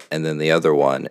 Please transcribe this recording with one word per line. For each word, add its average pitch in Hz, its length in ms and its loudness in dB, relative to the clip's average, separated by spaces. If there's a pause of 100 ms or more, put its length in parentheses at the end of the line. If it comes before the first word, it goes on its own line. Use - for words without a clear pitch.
(120)
and 80 140 -4
then 78 120 -4
the 78 140 0
other 80 240 2
one 69 360 0